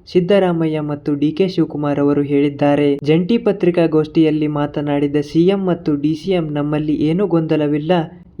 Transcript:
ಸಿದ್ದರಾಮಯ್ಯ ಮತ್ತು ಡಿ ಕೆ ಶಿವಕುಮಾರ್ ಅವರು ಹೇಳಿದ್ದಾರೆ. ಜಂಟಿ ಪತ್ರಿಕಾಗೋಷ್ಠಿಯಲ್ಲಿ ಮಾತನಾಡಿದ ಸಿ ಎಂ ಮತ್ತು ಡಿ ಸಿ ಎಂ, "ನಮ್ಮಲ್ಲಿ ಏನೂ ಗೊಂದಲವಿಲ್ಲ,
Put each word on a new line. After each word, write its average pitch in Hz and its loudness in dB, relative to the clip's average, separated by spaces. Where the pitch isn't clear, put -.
ಸಿದ್ದರಾಮಯ್ಯ 175 2
ಮತ್ತು 147 -4
ಡಿ 143 0
ಕೆ 190 0
ಶಿವಕುಮಾರ್ 147 -2
ಅವರು 143 2
ಹೇಳಿದ್ದಾರೆ. 143 2
ಜಂಟಿ 175 2
ಪತ್ರಿಕಾಗೋಷ್ಠಿಯಲ್ಲಿ 160 0
ಮಾತನಾಡಿದ 147 -2
ಸಿ 156 2
ಎಂ 196 2
ಮತ್ತು 160 0
ಡಿ 147 -2
ಸಿ 175 -6
ಎಂ, 165 0
"ನಮ್ಮಲ್ಲಿ 151 -2
ಏನೂ 165 0
ಗೊಂದಲವಿಲ್ಲ, 156 0